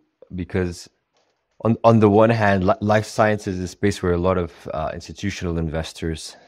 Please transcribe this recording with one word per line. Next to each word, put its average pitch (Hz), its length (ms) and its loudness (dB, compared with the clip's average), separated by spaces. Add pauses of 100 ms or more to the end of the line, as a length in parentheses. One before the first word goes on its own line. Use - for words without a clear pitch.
(340)
because 90 560 -6 (760)
on, 113 200 2
on 113 140 8
the 107 100 8
one 110 200 6
hand, 101 380 2
li-, 107 140 2
life 107 240 2
science 107 420 0
is 92 120 -6
a 92 100 -6
space - 340 -4
where 90 80 0
a 87 60 0
lot 90 200 0
of, 87 140 -4 (220)
uh, 78 200 -6
institutional 85 640 -8
investors, 80 800 -8 (120)